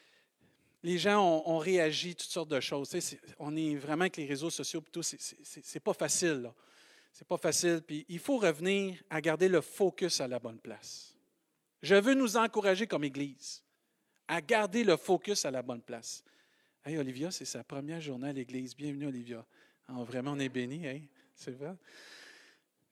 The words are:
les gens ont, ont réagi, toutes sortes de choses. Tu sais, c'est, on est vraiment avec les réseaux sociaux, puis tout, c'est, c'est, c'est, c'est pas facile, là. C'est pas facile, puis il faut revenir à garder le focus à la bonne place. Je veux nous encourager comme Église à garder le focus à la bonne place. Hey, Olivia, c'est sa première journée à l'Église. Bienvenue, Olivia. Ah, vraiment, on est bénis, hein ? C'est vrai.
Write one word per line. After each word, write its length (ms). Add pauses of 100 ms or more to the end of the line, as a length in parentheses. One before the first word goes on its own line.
(800)
les 160
gens 240
ont, 260
ont 120
réagi, 560
toutes 160
sortes 180
de 100
choses. 300
Tu 100
sais, 220
c'est, 160
on 180
est 200
vraiment 260
avec 160
les 80
réseaux 240
sociaux, 320
puis 100
tout, 120
c'est, 180
c'est, 220
c'est, 200
c'est 160
pas 140
facile, 480
là. 120 (600)
C'est 140
pas 100
facile, 480
puis 240
il 100
faut 180
revenir 600 (140)
à 100
garder 260
le 140
focus 600
à 60
la 120
bonne 200
place. 560 (680)
Je 120
veux 200
nous 200
encourager 520
comme 160
Église 600 (640)
à 140
garder 420
le 140
focus 480
à 60
la 100
bonne 200
place. 420 (600)
Hey, 120
Olivia, 340
c'est 120
sa 200
première 360
journée 300
à 40
l'Église. 420
Bienvenue, 320
Olivia. 360 (460)
Ah, 140
vraiment, 300
on 60
est 80
bénis, 400
hein ? 140 (340)
C'est 160
vrai. 220 (1200)